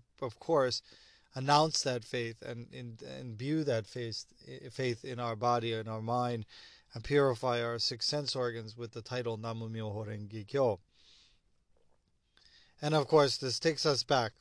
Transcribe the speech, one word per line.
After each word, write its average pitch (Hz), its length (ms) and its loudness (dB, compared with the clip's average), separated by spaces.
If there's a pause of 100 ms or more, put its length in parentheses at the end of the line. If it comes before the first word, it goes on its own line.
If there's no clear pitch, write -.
(220)
of 123 160 -6
course, 135 420 2 (540)
announce 147 480 4
that 123 220 -2
faith 117 380 -4
and 120 300 -10
in-, 120 260 -12 (220)
imbue 131 440 -2
that 113 220 2
faith, 117 400 -8 (440)
faith 123 340 -2
in 127 140 -8
our 117 180 -4
body 117 360 2
and 113 160 -4
our 110 140 -6
mind 120 440 -2 (460)
and 113 100 -10
purify 131 600 2
our 117 160 -4
six - 280 -4
sense 147 300 -2
organs 113 400 -4
with 117 160 -10
the 113 100 -10
title 117 340 -4
Namu 113 320 -6
Myoho 107 380 -6
Renge 104 400 -10
Kyo. 120 320 2 (2000)
And 151 140 2
of 143 140 4
course, 143 280 8
this 127 220 -4
takes 160 280 0
us 139 160 2
back 123 380 2